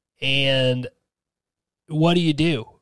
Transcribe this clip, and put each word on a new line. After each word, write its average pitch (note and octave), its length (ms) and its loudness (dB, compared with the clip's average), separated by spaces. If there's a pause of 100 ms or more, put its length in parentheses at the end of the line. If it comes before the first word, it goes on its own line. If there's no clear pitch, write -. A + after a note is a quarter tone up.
(220)
And C3+ 680 0 (1000)
what E3 280 2
do F3+ 60 2
you D#3+ 120 2
do? D3+ 320 -2 (160)